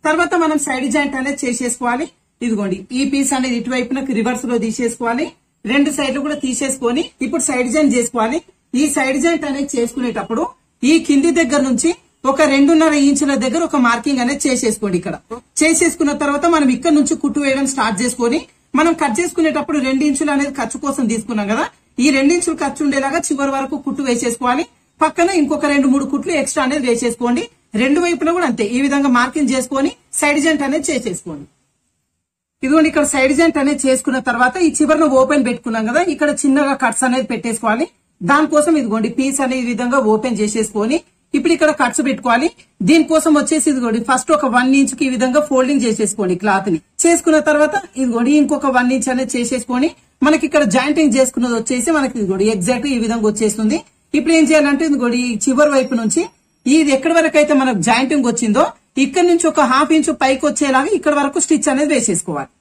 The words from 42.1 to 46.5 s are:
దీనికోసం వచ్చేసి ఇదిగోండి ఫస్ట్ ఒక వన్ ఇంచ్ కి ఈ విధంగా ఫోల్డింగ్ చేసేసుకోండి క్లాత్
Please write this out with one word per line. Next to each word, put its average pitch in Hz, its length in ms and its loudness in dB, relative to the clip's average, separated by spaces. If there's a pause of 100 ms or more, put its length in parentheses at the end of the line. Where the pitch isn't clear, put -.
దీనికోసం 320 500 4
వచ్చేసి 302 340 0
ఇదిగోండి 240 360 0
ఫస్ట్ 262 280 0
ఒక 285 200 -2
వన్ 254 140 2 (100)
ఇంచ్ - 180 0
కి - 100 -2
ఈ - 60 0
విధంగా 254 340 2
ఫోల్డింగ్ 254 380 2
చేసేసుకోండి 208 560 -2
క్లాత్ 196 320 0